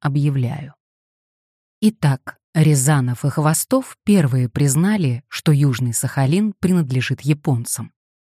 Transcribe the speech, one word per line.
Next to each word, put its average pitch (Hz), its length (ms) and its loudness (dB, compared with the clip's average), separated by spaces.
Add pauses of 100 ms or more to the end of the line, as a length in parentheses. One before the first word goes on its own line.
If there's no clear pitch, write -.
объявляю". 143 720 -2 (1080)
Итак, 160 580 0 (160)
Рязанов 143 720 2
и 143 40 -2
Хвостов 160 760 -2
первые 131 420 2
признали, 143 800 0
что - 240 -2
Южный 127 420 2
Сахалин 156 640 0
принадлежит 139 640 -2
японцам. 139 680 -4 (420)